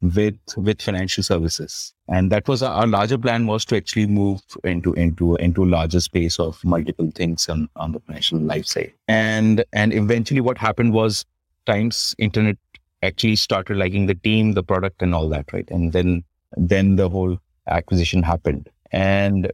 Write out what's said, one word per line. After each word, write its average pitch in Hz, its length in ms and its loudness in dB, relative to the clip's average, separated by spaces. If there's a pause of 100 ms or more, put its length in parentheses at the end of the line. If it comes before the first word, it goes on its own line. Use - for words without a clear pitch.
with, 98 340 2 (220)
with 104 240 -2
financial 95 420 -4
services. - 680 -4 (160)
And 92 240 2
that 104 160 0
was 127 120 0
our, 107 200 0
our 117 60 4
larger 110 300 2
plan 117 300 0
was 110 180 -2
to 113 120 0
actually 104 300 0
move 101 340 2 (240)
into, 87 300 0
into, 85 420 2
into 87 260 2
a 92 40 4
larger 85 340 2
space 85 360 -2
of 82 280 -4
multiple 82 500 -2
things 85 320 -4
on, 78 300 -4
on 78 160 -6
the - 80 -10
financial 78 380 -4
life 76 260 -2
side. - 260 -6 (160)
And, 110 640 2
and 107 220 2
eventually 117 480 2
what 123 160 0
happened 117 340 2
was 110 320 2 (420)
Times 110 520 0
Internet 107 400 0 (460)
actually 107 340 0
started 101 400 -2
liking 98 300 2
the 98 80 2
team, 110 360 2
the 98 120 0
product 92 380 -2
and 90 140 2
all 80 140 0
that, 71 240 -6
right? - 160 -8
And 85 240 -2
then, 90 320 0 (320)
then 95 400 2
the 95 100 2
whole 92 300 -2 (300)
acquisition 87 540 0
happened. 82 480 -2 (220)
And, 98 640 0